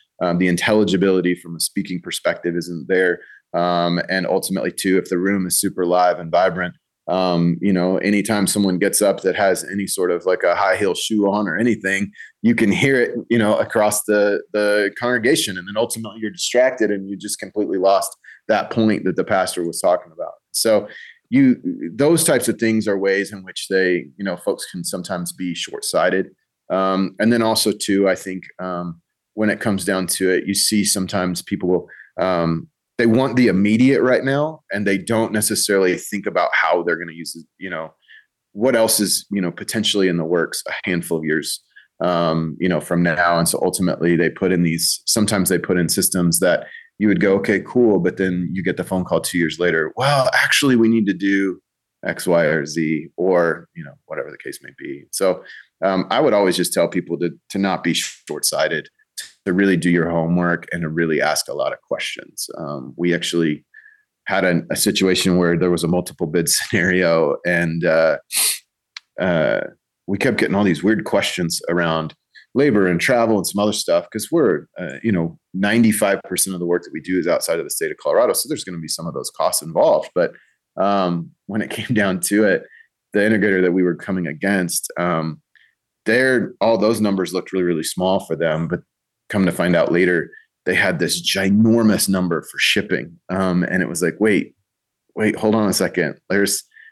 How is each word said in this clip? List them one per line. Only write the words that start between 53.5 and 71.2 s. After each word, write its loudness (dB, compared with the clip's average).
you -14
know, -18
whatever -10
the -18
case -14
may -20
be. -12
So, -2
um, 0
I 2
would 4
always 4
just -2
tell 2
people -4
to, -2
to -6
not 0
be 0
short-sighted, -4
to 0
really 4
do 2
your 2
homework 0
and -6
to -4
really 0
ask -2
a -6
lot -4
of -12
questions. -8
Um, -10
we 0
actually -2
had 0
a, 2
a -6
situation 2
where 2
there 0
was -2
a 0
multiple -2
bid -2
<laughs> -
scenario, 2
and, 0
uh, 2
uh, 2
we -4
kept 0
getting 0
all 2
these 0
weird 2
questions -2